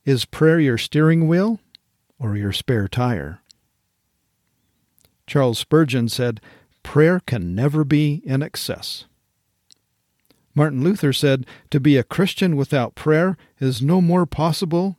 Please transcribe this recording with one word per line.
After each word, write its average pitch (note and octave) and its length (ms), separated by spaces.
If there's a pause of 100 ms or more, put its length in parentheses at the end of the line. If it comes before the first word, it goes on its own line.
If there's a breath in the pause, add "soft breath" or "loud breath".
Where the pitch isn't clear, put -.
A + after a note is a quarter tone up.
"Is C3 200
prayer D#3+ 340
your C3 180
steering D#3+ 500
wheel G3 320 (600)
or G#2 180
your G2+ 160
spare G#2+ 340
tire?" G2+ 520 (1900)
Charles B2+ 320
Spurgeon C3+ 500
said, A#2 320 (440 soft breath)
"Prayer E3 360
can F2+ 360
never C#3+ 280
be D3 400
in C3+ 200
excess." - 640 (1500)
Martin C#3+ 260
Luther E3 280
said, C3+ 340 (260 loud breath)
"To D3 100
be C#3+ 160
a A#2+ 60
Christian F#3 520
without C3+ 400
prayer D#3+ 420 (220 soft breath)
is B2+ 220
no D#3+ 180
more F3 260
possible E3+ 720